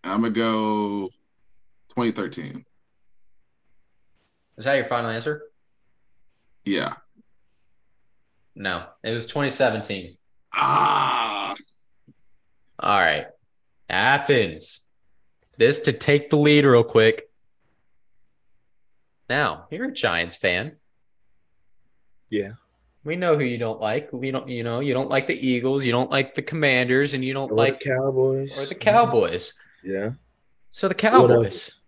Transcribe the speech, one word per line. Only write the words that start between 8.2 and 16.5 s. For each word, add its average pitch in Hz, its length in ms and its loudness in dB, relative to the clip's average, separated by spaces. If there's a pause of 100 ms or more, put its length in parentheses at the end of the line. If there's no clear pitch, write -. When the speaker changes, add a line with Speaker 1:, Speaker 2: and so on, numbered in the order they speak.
Speaker 2:
No, 90 320 -6 (160)
it 113 100 -4
was 117 140 -6
twenty 143 240 -2
seventeen. 107 680 -4 (360)
Speaker 1:
Ah. 113 1040 0 (1200)
Speaker 2:
All 101 200 2
right. 80 280 2 (640)
Athens. 113 920 0 (760)
This 139 220 4
to 143 120 0
take 147 380 0
the 156 80 4
lead 147 260 6